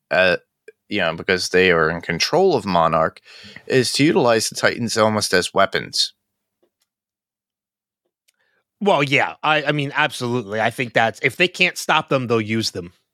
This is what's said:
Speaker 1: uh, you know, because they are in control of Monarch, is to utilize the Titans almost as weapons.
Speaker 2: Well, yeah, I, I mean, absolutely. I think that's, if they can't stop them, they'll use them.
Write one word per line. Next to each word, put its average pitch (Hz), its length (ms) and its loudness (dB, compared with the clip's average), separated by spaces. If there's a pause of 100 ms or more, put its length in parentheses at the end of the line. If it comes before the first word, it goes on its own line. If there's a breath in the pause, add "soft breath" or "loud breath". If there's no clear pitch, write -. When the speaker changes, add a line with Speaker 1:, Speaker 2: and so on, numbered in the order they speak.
(100)
Speaker 1:
uh, 90 280 2 (500)
you 101 120 -4
know, 82 140 -2
because 90 360 -2
they 92 220 4
are 82 180 2
in 85 100 -6
control 151 540 0
of 107 100 -2
Monarch, 82 560 0 (460 loud breath)
is 123 280 0
to 139 100 2
utilize 135 440 2
the - 60 -12
Titans 110 420 -2
almost 107 380 0
as 90 180 0
weapons. - 600 -2 (2750)
Speaker 2:
Well, 190 220 4
yeah, 127 400 2
I, 151 220 2
I 147 80 0
mean, 143 220 -4
absolutely. 123 640 -2
I 110 100 0
think 120 220 -8
that's, 113 300 0
if 131 140 -2
they 180 120 0
can't 180 300 -2
stop 156 320 -2
them, 131 160 -2
they'll 117 140 0
use 110 320 -4
them. 87 200 -12 (220)